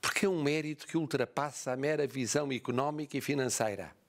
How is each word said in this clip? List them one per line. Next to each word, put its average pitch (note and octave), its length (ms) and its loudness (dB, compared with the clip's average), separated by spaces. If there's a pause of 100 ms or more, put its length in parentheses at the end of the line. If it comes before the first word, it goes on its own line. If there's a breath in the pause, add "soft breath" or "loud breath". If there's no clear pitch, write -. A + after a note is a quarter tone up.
Porque - 260 0
é - 20 6
um F3 140 2
mérito D3+ 440 0
que - 100 -2
ultrapassa C#3 760 0
a B2+ 40 0
mera D3 300 2
visão C3 460 0
económica C#3+ 640 -2
e C3 40 0
financeira. A2+ 760 0 (140)